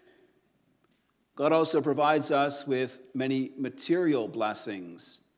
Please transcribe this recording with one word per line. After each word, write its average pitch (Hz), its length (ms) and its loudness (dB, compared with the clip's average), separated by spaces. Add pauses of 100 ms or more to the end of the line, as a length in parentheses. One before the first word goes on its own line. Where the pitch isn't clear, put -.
(1400)
God 147 160 2
also 160 280 4
provides 147 500 2
us 143 360 0
with 131 340 -2 (140)
many 131 420 -2
material 143 720 0
blessings 101 920 -6 (160)